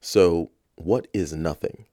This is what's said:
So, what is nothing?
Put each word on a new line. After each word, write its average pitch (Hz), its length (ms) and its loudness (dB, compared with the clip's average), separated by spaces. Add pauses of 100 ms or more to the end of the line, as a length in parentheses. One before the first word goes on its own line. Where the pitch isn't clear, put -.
So, 85 480 2 (240)
what 95 400 -2
is 82 200 -4
nothing? 80 600 -6